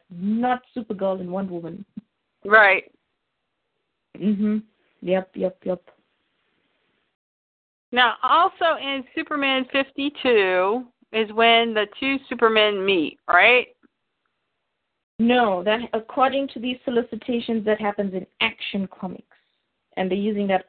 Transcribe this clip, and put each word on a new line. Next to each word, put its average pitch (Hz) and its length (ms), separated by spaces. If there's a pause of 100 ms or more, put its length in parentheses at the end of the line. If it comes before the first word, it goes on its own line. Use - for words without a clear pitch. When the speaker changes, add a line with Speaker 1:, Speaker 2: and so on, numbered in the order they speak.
(100)
Speaker 1:
not 226 520 (120)
Supergirl 190 460
and 180 100
Wonder 190 240
Woman. 170 300 (600)
Speaker 2:
Right. 202 400 (1300)
Speaker 1:
Mm-hmm. 214 420 (440)
Yep, 185 320
yep, 185 300
yep. 180 180 (2000)
Speaker 2:
Now, 240 300
also 320 600
in 269 220 (100)
Superman 277 580
fifty-two 240 1120 (280)
is 220 200
when 233 420
the 208 120 (140)
two 269 160 (120)
Supermen 214 560
meet, 185 340 (100)
right? 208 400 (1500)
Speaker 1:
No, 226 460
that 214 160 (120)
according 262 560
to 240 120
these 254 240
solicitations, 233 800
that 214 160
happens 202 340
in 185 120 (140)
Action 190 480
Comics, - 480 (600)
and 185 140
they're 190 80
using 202 300
that 185 200